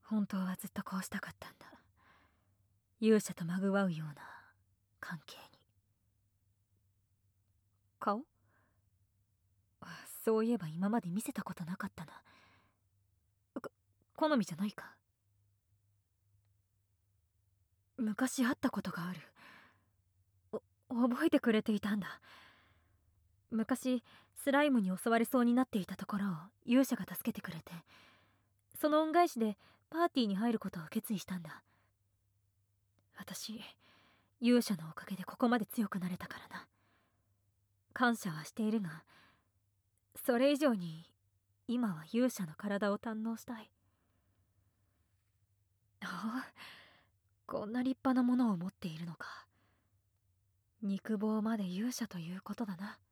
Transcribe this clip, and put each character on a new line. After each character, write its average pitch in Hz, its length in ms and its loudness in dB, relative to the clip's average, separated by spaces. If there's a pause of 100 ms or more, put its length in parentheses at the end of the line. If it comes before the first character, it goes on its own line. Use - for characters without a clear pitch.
(140)
本 208 140 2
当 196 100 -4
は 185 200 0
ず - 100 -12
っ - 20 -8
と - 140 -8
こ - 140 -6
う 185 60 -2
し - 60 -10
た 202 100 -4
か - 120 -10
っ - 80 -18
た - 100 -16
ん - 80 -20
だ。 - 80 -20 (1400)
勇 220 180 8
者 190 140 -6
と 175 120 -6
ま 175 140 -2
ぐ 196 120 2
わ 196 140 4
う 185 60 2
よ 156 140 -4
う - 40 -6
な 139 120 -14 (800)
関 165 260 -8
係 - 120 -18
に。 - 40 -20 (2500)
顔？ 214 220 0 (1600)
あ、 - 60 -18 (360)
そ 220 140 4
う 220 80 4
い 233 60 2
え 233 80 2
ば 170 80 -6
今 170 200 0
ま 226 140 2
で 180 80 -6
見 180 100 0
せ 269 140 -6
た - 80 -6
こ - 140 -8
と 170 100 -8
な 175 100 -6
か - 120 -8
っ - 80 -8
た 160 100 -10
な。 - 160 -20 (1400)
こ-、 - 120 -12 (440)
好 302 220 4
み 208 80 4
じ - 80 -10
ゃ - 20 -10
な 196 120 -2
い 208 40 -2
か？ - 240 -16 (3000)
昔 247 480 0
会 254 80 4
っ - 20 0
た - 140 0
こ - 140 -4
と 185 80 -4
が 175 160 -6
あ 185 60 -4
る。 165 60 -10 (1300)
お-、 - 100 -6 (480)
覚 262 160 2
え 330 60 6
て 294 80 8
く 233 120 4
れ 220 120 4
て - 80 0
い 208 80 2
た 208 160 0
ん 208 40 0
だ。 - 220 -8 (1300)
昔、 247 540 0 (400)
ス 285 80 2
ラ 285 140 6
イ 294 40 4
ム 254 100 6
に 185 160 2
襲 208 140 -2
わ 226 80 6
れ 233 80 4
そ 254 160 4
う - 20 6
に 240 120 6
な 262 80 6
っ - 40 0
て 220 120 -2
い 175 80 -4
た 190 80 -8
と - 100 -10
こ 208 140 -2
ろ 202 80 0
を - 20 0 (360)
勇 254 200 6
者 254 120 -2
が 180 80 -6
助 - 260 -6
け - 20 -4
て - 80 -8
く - 80 -10
れ 160 140 -8
て、 - 80 -16 (1080)
そ 311 100 2
の 302 120 4
恩 320 100 0
返 349 160 6
し - 120 -4
で 214 180 0 (320)
パ 330 160 0
ー 339 40 2
テ 262 120 0
ィ - 20 4
ー - 20 4
に 202 100 0
入 226 180 2
る 220 60 0
こ 196 120 -6
と 180 80 -8
を 160 100 -8
決 - 240 -4
意 185 60 -2
し - 60 -12
た 185 120 -6
ん 175 60 -8
だ。 - 180 -14 (1500)
私、 - 460 -10 (800)
勇 240 180 6
者 226 160 0
の 160 140 -10
お 160 40 -14
か - 120 -14
げ 190 100 -8
で 185 80 -10
こ - 140 -12
こ 247 100 4
ま 240 120 4
で 214 80 -2
強 220 200 -2
く 196 120 -4
な 180 100 -2
れ 180 80 -6
た - 100 -12
か - 120 -12
ら - 80 -20
な。 - 200 -14 (1300)
感 240 220 4
謝 196 160 -6
は 156 120 -8
し - 80 -14
て 220 120 -4
い 214 80 0
る 220 100 0
が、 160 220 -8 (1200)
そ 240 140 2
れ 269 120 6
以 294 60 4
上 269 160 4
に 170 320 -4 (600)
今 240 220 0
は 156 160 -6
勇 240 260 2
者 185 160 -6
の 156 80 -12
体 202 360 -2
を 208 60 0
堪 226 160 -8
能 220 240 -4
し - 80 -16
た 233 140 -10
い。 220 100 -20 (2250)
あ 208 460 -6
あ、 - 60 -20 (920)
こ - 220 -4
ん 208 40 -6
な 247 120 0
立 262 200 2
派 262 120 6
な 254 80 6
も 247 120 6
の 247 160 4
を 185 60 2
持 180 120 -2
っ - 40 -14
て - 140 -8
い 156 100 -6
る 170 80 -8
の 170 80 -8
か。 - 320 -14 (1400)
肉 202 380 -2
棒 214 240 0
ま 220 120 0
で 208 100 -2
勇 190 260 -2
者 240 160 -4
と 185 100 -10
い 170 180 -8
う 190 60 -10
こ - 140 -8
と 233 100 -4
だ 196 120 -6
な。 202 200 -10 (140)